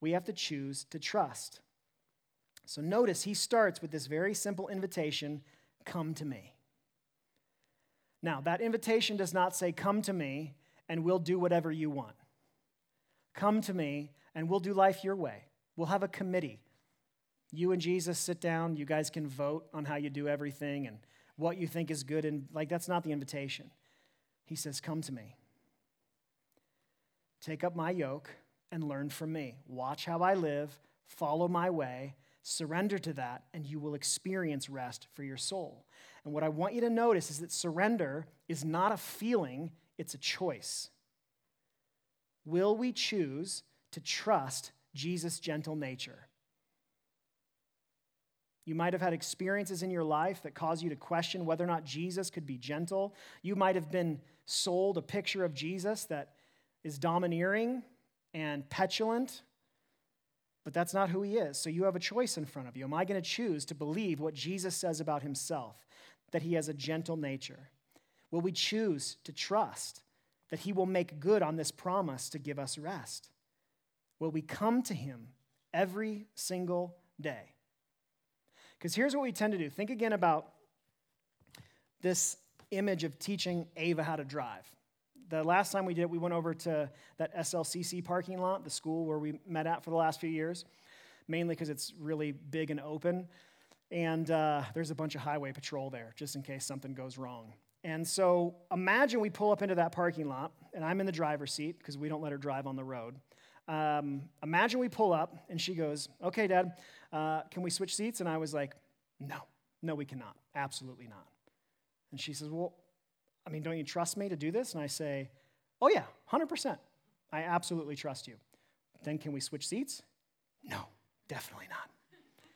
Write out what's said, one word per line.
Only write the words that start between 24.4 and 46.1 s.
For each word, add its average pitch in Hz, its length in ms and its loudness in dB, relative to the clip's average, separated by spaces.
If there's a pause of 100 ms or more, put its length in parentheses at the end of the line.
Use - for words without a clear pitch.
He 160 100 -10
says, 151 260 -6
"Come 160 220 -4
to 139 100 -8
me. 110 220 -12 (2000)
Take 156 240 -6
up 175 100 2
my 165 160 0
yoke 147 400 -2 (400)
and 165 140 -4
learn 143 240 -4
from 156 240 -6
me. 135 240 -6 (100)
Watch 127 380 -6
how 170 160 0
I 185 140 8
live, 147 440 0 (280)
follow 160 420 2
my 180 220 4
way, 139 460 -4 (260)
surrender 180 560 0
to 160 160 -4
that, 123 400 -6
and 160 100 -8
you 147 140 -6
will 147 160 -4
experience 156 760 -2
rest 127 440 -8
for 143 100 -12
your 135 160 -8
soul." 156 480 -6 (380)
And 147 100 -6
what 156 80 0
I 156 60 4
want 170 260 0
you 240 80 2
to 233 80 6
notice 226 400 6
is 143 80 -6
that 170 140 -8
surrender 170 760 2 (220)
is 156 160 -2
not 175 280 4
a 196 60 0
feeling, 165 720 0 (240)
it's - 180 -8
a 143 40 -12
choice. - 720 -2 (1500)
Will 185 320 4
we 247 160 0
choose 170 720 -2 (300)
to 165 80 -12
trust 139 720 0 (200)
Jesus' 165 480 -4
gentle 151 360 -4
nature? 131 520 -8 (2250)